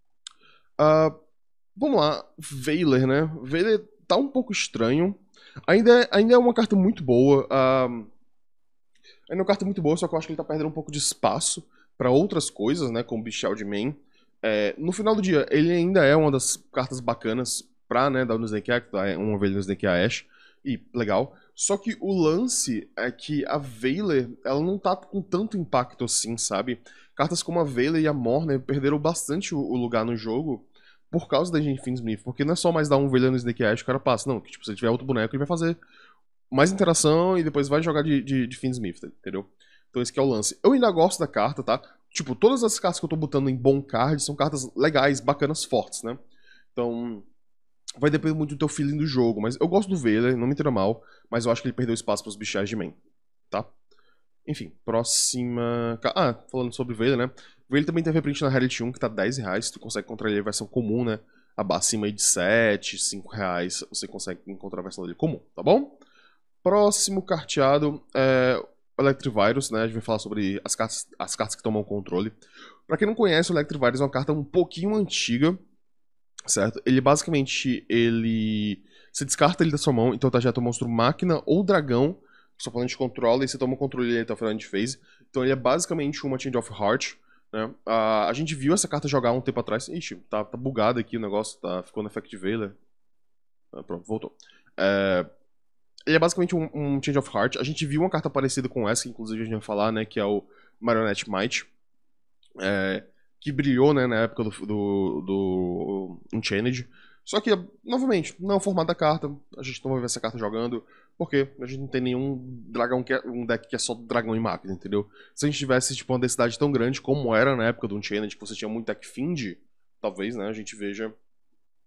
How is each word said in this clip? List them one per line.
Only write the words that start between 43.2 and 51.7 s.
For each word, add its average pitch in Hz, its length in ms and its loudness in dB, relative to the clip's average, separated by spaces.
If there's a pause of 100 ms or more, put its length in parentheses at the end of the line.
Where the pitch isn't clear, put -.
em 131 80 -2
bom 139 260 4
card 139 400 0
são 143 120 -6
cartas 139 400 -2
legais, 139 460 2
bacanas, 143 440 0
fortes, - 380 -2
né? 120 160 -8 (540)
Então, 117 500 -6 (760)
vai 147 120 2
depender 156 240 0
muito 151 200 -4
do 139 40 -10
teu 151 100 0
feeling 147 280 -2
do 151 100 0
jogo, 117 360 2
mas 120 180 -2
eu 165 80 4
gosto 190 220 2
do 190 60 0
Veiler, 120 380 4
não 120 120 0
me 139 80 2
entenda 147 160 0
mal, 107 320 0 (280)
mas 117 140 -2
eu 117 80 4
acho 117 80 0
que 127 80 -4
ele 120 60 -4